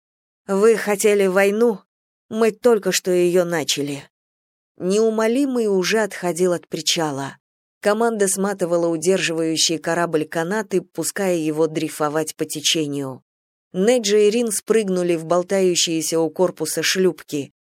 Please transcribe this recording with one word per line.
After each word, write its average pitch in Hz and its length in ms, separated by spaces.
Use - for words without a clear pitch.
«Вы 202 300
хотели 202 500
войну? 196 540
Мы 220 240
только 214 400
что - 180
ее 180 340
начали». 143 640
Неумолимый 226 880
уже 190 320
отходил 180 540
от 165 160
причала. 147 720
Команда 214 480
сматывала 190 600
удерживающие 165 880
корабль 165 480
канаты, 180 560
пуская 180 540
его 156 300
дрейфовать 156 680
по 160 80
течению. 143 800
Неджа 208 460
и 208 120
Рин 233 220
спрыгнули 185 640
в 160 80
болтающиеся 175 960
у 160 80
корпуса 160 540
шлюпки. 156 720